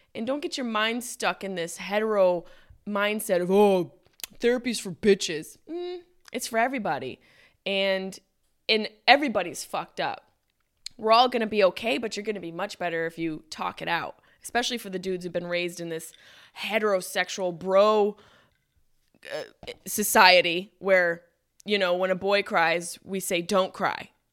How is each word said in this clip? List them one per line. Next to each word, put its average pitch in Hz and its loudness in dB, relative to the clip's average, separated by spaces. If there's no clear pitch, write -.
and 220 -8
don't 277 -4
get 349 -6
your 262 -4
mind 226 -2
stuck - -4
in 190 -6
this 170 -6
hetero 190 2
mindset 208 0
of, 180 0
"Oh, 190 4
therapy's 240 0
for 196 -8
bitches." 170 0
Mm, 349 -8
it's 240 -6
for 226 -4
everybody. 196 -2
And, 190 -2
and 214 2
everybody's 220 4
fucked - -8
up. 151 -6
We're 220 2
all 247 8
gonna 233 -2
be 208 2
okay, 226 0
but 233 -6
you're 202 -8
gonna 208 -6
be 165 -10
much 180 -8
better 165 -4
if 165 -10
you 160 -4
talk - -8
it 165 -6
out, 170 -4
especially 240 -4
for 208 -12
the 185 -6
dudes 180 -6
who've 175 -10
been 175 -6
raised 175 -4
in 170 -8
this 165 -10
heterosexual 190 -4
bro, 202 4
uh, - -12
society 185 4
where, 180 2
you 202 0
know, 180 2
when 185 0
a 185 0
boy 196 2
cries, 175 0
we 190 -8
say, 185 -2
"Don't 185 2
cry." - -4